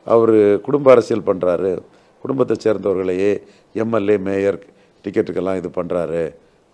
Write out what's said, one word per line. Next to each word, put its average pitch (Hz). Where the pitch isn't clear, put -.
அவரு 107
குடும்ப 139
அரசியல் 113
பண்றாரு, 90
குடும்பத்தை 127
சேர்ந்தவர்களையே 95
எம் 113
எல் 101
ஏ, 104
மேயர் 98
டிக்கெட்டுக்கெல்லாம் 92
இது 87
பண்றாரு, 85